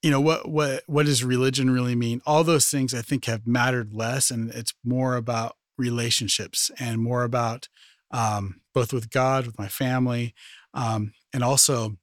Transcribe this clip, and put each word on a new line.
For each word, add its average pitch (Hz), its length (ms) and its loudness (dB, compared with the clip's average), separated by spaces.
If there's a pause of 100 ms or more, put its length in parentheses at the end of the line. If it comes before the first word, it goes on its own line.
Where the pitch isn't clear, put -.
you 160 100 4
know, 139 80 4
what, 156 300 2
what, 147 380 0
what 147 180 2
does 135 180 2
religion 127 460 2
really 123 260 2
mean? 120 300 -2
All 151 180 4
those 160 240 4
things 131 260 0
I 120 80 -4
think 127 240 -2
have 113 220 -4
mattered 120 460 2
less, 117 380 -2
and 113 200 -4
it's 113 220 -8 (100)
more 127 320 0
about 117 400 -4 (220)
relationships 117 1000 -2
and 117 200 -2
more 123 240 0
about, 117 460 -2 (420)
um, 104 500 -2 (120)
both 120 180 0
with 117 180 -4
God, 131 360 2
with 113 120 -12
my 104 100 -8
family. 127 640 -2 (400)
Um, 110 400 -2 (200)
and 123 100 0
also 123 600 2